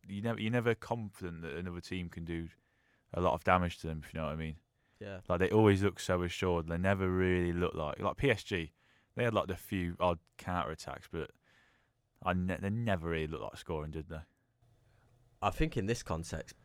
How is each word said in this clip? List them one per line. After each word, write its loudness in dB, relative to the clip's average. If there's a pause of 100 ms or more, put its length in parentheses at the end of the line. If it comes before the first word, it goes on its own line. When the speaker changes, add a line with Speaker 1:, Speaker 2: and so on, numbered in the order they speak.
Speaker 1:
You -6
never, -2
you're 0
never 4
confident -6
that -8
another -6
team -6
can -10
do -4 (680)
a -2
lot 4
of -4
damage 4
to -6
them, -6
if -18
you -6
know -2
what -2
I -6
mean. -6 (460)
Speaker 2:
Yeah. -12 (100)
Speaker 1:
Like, 2
they 6
always 8
look 2
so 2
assured. 0
They -2
never 2
really 4
look 0
like, -4
like 0
P 2
S 0
G. -4 (440)
They -2
had, 0
like, 2
the -4
few -4
odd 2 (180)
counter-attacks, -6
but -6 (960)
I 2
ne-, 0
they -4
never 0
really 0
looked -6
like -10
scoring, -6
did -8
they? -8 (1200)
Speaker 2:
I 2
think 0
in 0
this 0
context -6